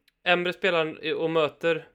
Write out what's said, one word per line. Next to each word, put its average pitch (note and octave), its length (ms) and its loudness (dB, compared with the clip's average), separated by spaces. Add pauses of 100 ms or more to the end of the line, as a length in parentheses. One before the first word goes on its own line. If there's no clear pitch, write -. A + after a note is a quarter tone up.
(240)
Emre F3+ 300 2
spelar E3 520 -2
i, D#3 80 -2
och D#3+ 160 -2
möter D#3+ 640 0